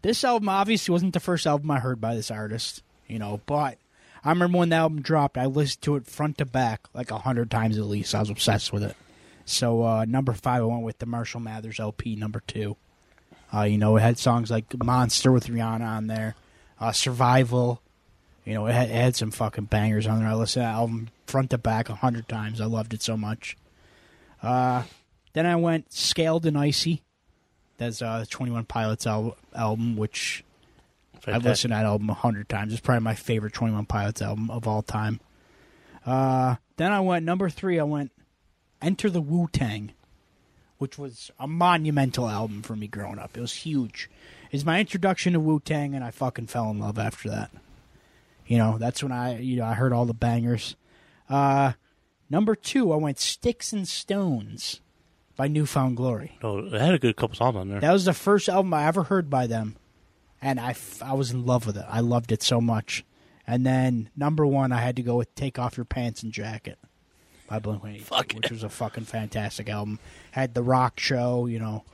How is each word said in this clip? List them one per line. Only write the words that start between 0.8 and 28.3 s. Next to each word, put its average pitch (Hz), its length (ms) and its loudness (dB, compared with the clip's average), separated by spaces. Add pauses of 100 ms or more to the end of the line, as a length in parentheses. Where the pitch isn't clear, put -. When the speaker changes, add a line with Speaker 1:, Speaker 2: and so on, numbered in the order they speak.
Speaker 1:
wasn't 175 200 2
the 170 80 0
first - 260 0
album 147 240 2
I 139 100 2
heard 123 200 -2
by 113 140 -2
this 110 160 -6
artist, 107 520 -6 (260)
you 110 100 -6
know, 104 280 -6
but 143 300 0 (480)
I 143 60 2
remember 175 280 4
when 175 100 4
the 165 80 4
album 160 260 2
dropped, 147 340 2
I 127 100 0
listened 135 360 0
to 147 140 2
it 131 100 -6
front 151 320 -4
to 147 80 0
back, 120 480 0
like, 123 160 -8
a 110 80 -6
hundred 120 320 0
times 110 280 2
at 107 60 -2
least. 101 300 -2
I 107 60 2
was 104 100 0
obsessed 107 420 0
with 104 100 -2
it. 101 140 -6 (480)
So, 117 380 2
uh, 113 240 4
number 131 280 2
five, 123 280 0
I 113 40 2
went 117 180 0
with 110 160 -8
the 117 60 -6
Marshall 117 340 -6
Mathers 110 400 -8
L 107 120 -4
P 113 240 -6
number 110 300 -4
two. 107 300 -4 (760)
Uh, 208 100 2
you 104 160 4
know, 107 180 6
it 110 40 8
had 117 180 4
songs 117 320 2
like 117 320 -4
Monster 123 500 4
with 123 160 4
Rihanna 117 380 -2
on 110 200 -4
there, 110 300 -4 (440)
uh, 113 120 0
Survival. 123 880 4 (640)
You 107 100 -6
know, 107 120 0
it 117 60 2
had, 120 180 2
it 113 40 -6
had 120 220 4
some 107 160 -2
fucking 107 320 -2
bangers 107 420 2
on 110 140 2
there. 110 80 2
I 110 60 2
listened 113 280 0
to 117 60 0
that 110 60 -2
album 113 340 -2 (180)
front 131 240 0
to 127 80 0
back 113 300 0
a 113 80 -8
hundred 117 320 0
times. 110 320 -6
I 110 60 0
loved 113 280 -2
it 107 80 -8
so 113 140 -2
much. 107 400 -6 (840)
Uh, 123 420 2 (480)
then 160 140 2
I 175 100 2
went 170 360 0
Scaled 160 540 0
and 151 100 2
Icy. 147 460 0 (760)
That's, 120 240 -6
uh, 113 180 -4
the 110 60 -6
Twenty 123 260 -6